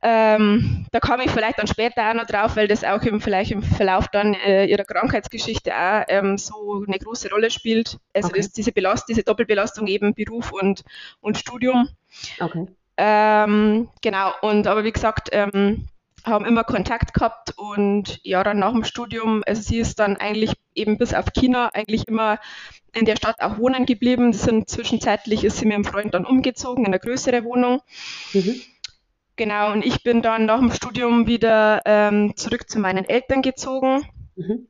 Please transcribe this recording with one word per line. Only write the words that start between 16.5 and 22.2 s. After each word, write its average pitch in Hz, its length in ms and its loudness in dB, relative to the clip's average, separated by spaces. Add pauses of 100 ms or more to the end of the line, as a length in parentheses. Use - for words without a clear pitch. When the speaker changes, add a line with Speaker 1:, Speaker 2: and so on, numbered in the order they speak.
Speaker 1:
Kontakt 233 500 -2
gehabt - 420 -2
und 202 680 -2
ja, 190 200 0
dann 208 140 0
nach 196 140 2
dem 226 120 0
Studium, 226 600 -4
also 220 160 -2
sie 233 160 -2
ist 226 220 -4
dann 202 180 0
eigentlich 214 360 -2 (200)
eben 214 240 0
bis - 160 -2
auf - 180 -2
China 247 420 2
eigentlich 214 340 -4
immer 220 320 0 (540)